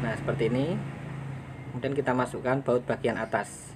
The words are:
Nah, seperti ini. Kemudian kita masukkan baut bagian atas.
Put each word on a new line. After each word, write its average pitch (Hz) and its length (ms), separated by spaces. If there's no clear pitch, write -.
Nah, 113 160
seperti 120 320
ini. 143 240
Kemudian 135 240
kita 135 160
masukkan 123 480
baut 123 240
bagian 113 320
atas. - 600